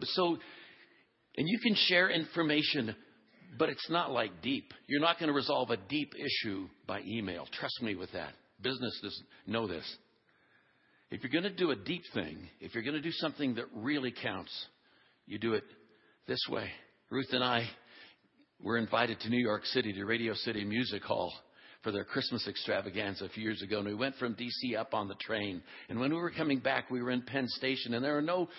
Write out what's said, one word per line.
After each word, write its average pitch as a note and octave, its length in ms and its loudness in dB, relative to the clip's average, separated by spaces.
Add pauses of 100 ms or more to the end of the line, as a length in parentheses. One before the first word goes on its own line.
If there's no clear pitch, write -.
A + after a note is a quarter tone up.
so, E3+ 340 2 (1000)
and D3+ 120 2
you A3 120 2
can A3+ 160 4
share F3+ 340 6
information, D3+ 880 2 (600)
but D#3 120 4
it's - 200 -4
not, D#3+ 220 2
like, G#2+ 320 0
deep. B2+ 320 -2 (140)
You're C#3+ 120 4
not E3 200 4
gonna D#3 120 4
resolve C3+ 380 4
a A#2 60 4
deep B2+ 420 -2
issue G2 500 -2 (200)
by G2+ 140 -2
email. F#2 500 -4
Trust - 300 -4
me G#2+ 120 0
with F2+ 180 -6
that. D#2+ 220 -6 (260)
Businesses A#2+ 640 -4 (240)
know A2+ 200 0
this. F2 300 -6 (1120)
If G#2+ 120 -6
you're B2+ 100 -4
gonna F3+ 220 0
do E3+ 160 4
a B2 60 2
deep B2+ 260 -4 (100)
thing, E2 360 -4 (120)
if - 140 -12
you're A#2 80 -2
gonna C#3+ 180 -2
do E3 120 -2
something C#3+ 420 0
that A#2+ 180 -4
really B2+ 380 0
counts, G2+ 560 -6 (600)
you G#2 120 -8
do A2+ 160 2
it G2+ 100 2 (600)
this C3 220 -2
way. G#2 220 -2 (400)
Ruth B2+ 220 -2
and B2+ 120 2
I A#2 260 2 (920)
were A#2 180 2
invited A#2 420 2
to A2 80 -4
New B2 140 4
York G#2+ 240 2
City, A2+ 260 2
to G2 120 -4
Radio A2+ 300 0
City G#2+ 300 -2
Music G#2 380 0
Hall, F2+ 320 0 (480)
for A2+ 80 0
their G2+ 140 0
Christmas - 420 -2
extravaganza G2 760 -2
a F#2 60 -6
few G#2+ 120 -6
years A2 180 -2
ago. G#2 180 -2
And G2+ 100 0
we G#2 60 -2
went C3 200 -2
from A#2+ 200 -2
D B2 140 -6
C A#2+ 280 -2
up A2+ 180 -2
on G#2 140 0
the G2 80 -6
train. G#2 440 -2 (280)
And A2+ 100 -4
when C3 140 2
we E3 40 2
were E3+ 140 0
coming D3 300 2
back, C3 280 2
we B2 140 0
were B2 80 0
in B2 120 2
Penn B2+ 260 0
Station. B2+ 460 0
And A#2+ 100 2
there D3 120 2
are D3 60 2
no, E3+ 260 2 (100)